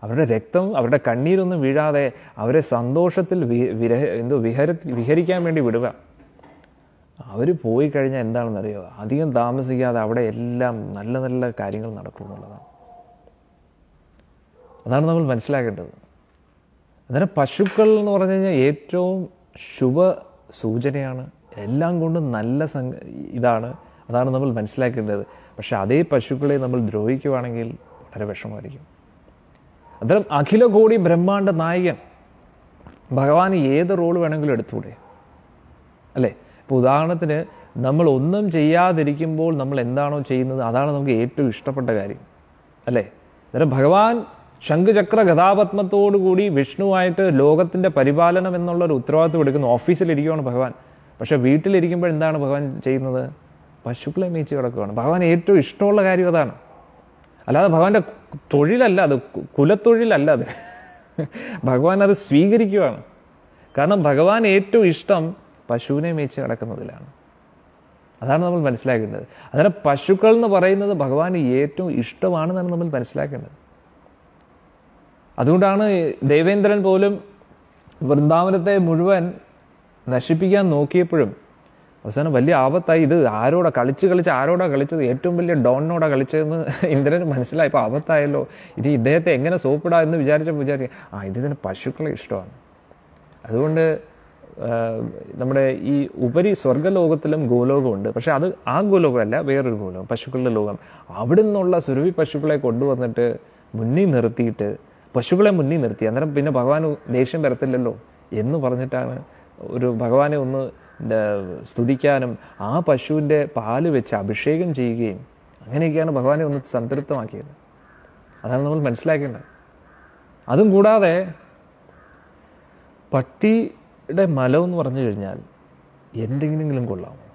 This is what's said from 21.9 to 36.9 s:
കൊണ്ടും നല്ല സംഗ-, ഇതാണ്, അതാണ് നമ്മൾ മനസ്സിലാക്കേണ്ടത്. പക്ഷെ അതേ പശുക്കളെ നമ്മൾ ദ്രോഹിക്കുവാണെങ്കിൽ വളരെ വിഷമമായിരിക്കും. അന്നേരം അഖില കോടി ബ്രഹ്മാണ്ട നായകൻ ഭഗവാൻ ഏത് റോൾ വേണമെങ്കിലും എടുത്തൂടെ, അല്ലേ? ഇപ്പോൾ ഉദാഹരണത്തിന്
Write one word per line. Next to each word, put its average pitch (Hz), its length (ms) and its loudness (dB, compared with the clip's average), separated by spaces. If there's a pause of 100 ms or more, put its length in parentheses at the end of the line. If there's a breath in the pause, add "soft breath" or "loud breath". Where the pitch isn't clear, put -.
കൊണ്ടും 160 240 -2 (120)
നല്ല 123 380 -2
സംഗ-, 127 280 -8 (360)
ഇതാണ്, 117 320 0 (400 soft breath)
അതാണ് 127 240 0
നമ്മൾ 135 240 0
മനസ്സിലാക്കേണ്ടത്. 107 640 -4 (340 loud breath)
പക്ഷെ - 200 -8
അതേ 104 220 2 (140)
പശുക്കളെ 139 520 0
നമ്മൾ 127 140 -2 (100)
ദ്രോഹിക്കുവാണെങ്കിൽ 117 800 -4 (400)
വളരെ 107 240 -10
വിഷമമായിരിക്കും. 110 520 -14 (1160)
അന്നേരം 185 240 0 (140)
അഖില 202 240 4 (120)
കോടി 220 300 6
ബ്രഹ്മാണ്ട 185 440 2 (120)
നായകൻ 170 380 -2 (1200)
ഭഗവാൻ 151 320 2 (240)
ഏത് 175 260 2
റോൾ 170 220 0
വേണമെങ്കിലും 151 340 0
എടുത്തൂടെ, 107 360 -8 (1200)
അല്ലേ? 127 140 0 (320 soft breath)
ഇപ്പോൾ 135 180 -2
ഉദാഹരണത്തിന് 151 580 0 (480 loud breath)